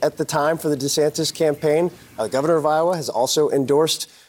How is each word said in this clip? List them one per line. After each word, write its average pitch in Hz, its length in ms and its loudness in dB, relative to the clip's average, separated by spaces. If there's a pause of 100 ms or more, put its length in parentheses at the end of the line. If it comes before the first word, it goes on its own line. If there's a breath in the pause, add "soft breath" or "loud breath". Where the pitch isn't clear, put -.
at 151 160 -2
the 151 80 -4
time 156 320 0
for 156 100 -4
the 147 80 0
DeSantis 147 580 -2
campaign. 156 560 0 (280 loud breath)
Uh, 110 60 -2
the 104 40 -4
governor 156 280 0
of 151 100 0
Iowa 160 280 2
has 143 140 -6
also 131 400 0
endorsed, 139 640 0 (180 soft breath)